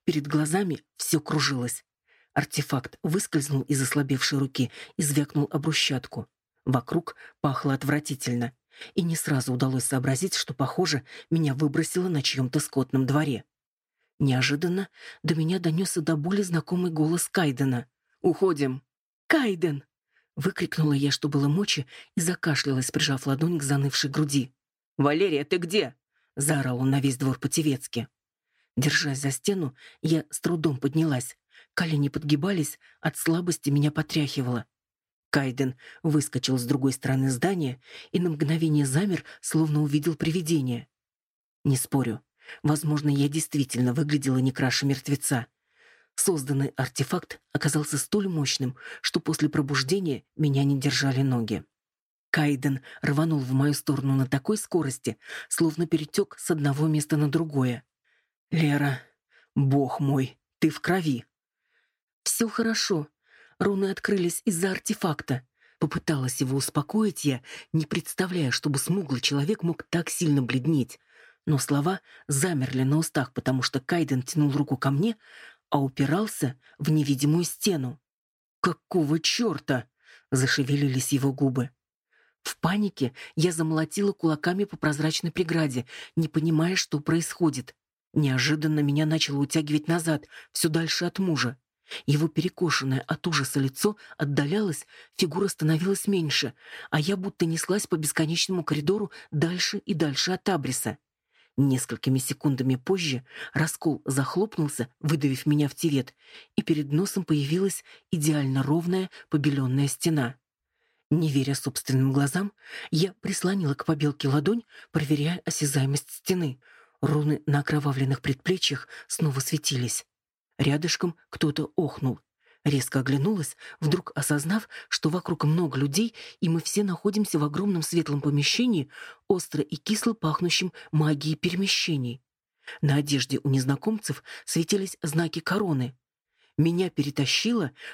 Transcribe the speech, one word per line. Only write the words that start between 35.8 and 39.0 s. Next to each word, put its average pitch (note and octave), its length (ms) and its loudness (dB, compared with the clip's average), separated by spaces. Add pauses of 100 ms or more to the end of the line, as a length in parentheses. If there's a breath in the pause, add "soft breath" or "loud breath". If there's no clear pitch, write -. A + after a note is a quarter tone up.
выскочил C#3+ 560 0
с A#2+ 60 -4
другой C3+ 280 2
стороны C3+ 380 0
здания C#3 500 -2 (320 loud breath)
и - 80 2
на F3 100 0
мгновение D3+ 560 2
замер, E3+ 380 0 (160 loud breath)